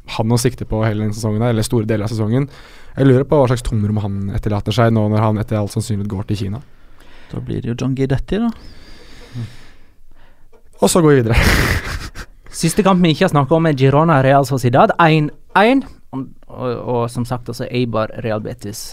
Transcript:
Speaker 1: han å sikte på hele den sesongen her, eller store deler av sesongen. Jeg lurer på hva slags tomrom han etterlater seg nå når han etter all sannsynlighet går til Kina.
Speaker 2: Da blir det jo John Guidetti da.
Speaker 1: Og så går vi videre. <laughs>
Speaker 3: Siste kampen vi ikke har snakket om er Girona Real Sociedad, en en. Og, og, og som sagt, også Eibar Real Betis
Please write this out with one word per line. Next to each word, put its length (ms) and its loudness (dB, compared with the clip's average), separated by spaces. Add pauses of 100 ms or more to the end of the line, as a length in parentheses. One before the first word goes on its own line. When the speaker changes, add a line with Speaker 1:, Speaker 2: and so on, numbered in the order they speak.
(180)
Speaker 1:
han 180 0
å 60 2
sikte 260 -2
på 160 -2
hele 220 0
den 100 -4
sesongen 300 -2
her, 80 2
eller 100 0
store 240 0
deler 220 -2
av 20 -8
sesongen. 380 -2 (480)
Jeg 100 4
lurer 220 4
på 100 4
hva 140 4
slags 100 -2
tomrom 400 -2
han 160 -4 (160)
etterlater 400 -2
seg 160 4
nå 220 2
når 160 2
han 100 0
etter 220 -2
all 100 -4
sannsynlighet 400 -4
går 220 -6
til 100 -4
Kina. 220 -8 (680)
Speaker 2:
Da 100 -8
blir 220 -6
det 80 -6
jo 80 -6
John 180 -2
Guidetti 400 -2
da. 140 -2 (2250)
Speaker 1:
Og 100 6
så 100 4
går 140 6
vi 80 6
videre. 140 2 (640)
<laughs> 520 -16
Speaker 3:
Siste 320 0
kampen 220 4
vi 80 2
ikke 100 2
har 80 0
snakket 240 2
om 120 2
er 100 0
Girona 420 4
Real 240 4
Sociedad, 560 2
en 300 4 (260)
en. 260 4 (300)
Og, 140 -8 (180)
og, 280 -6 (200)
og 60 0 (100)
som 160 -4
sagt, 240 -6
også 240 -10
Eibar 380 -2 (100)
Real 220 -4
Betis 500 -12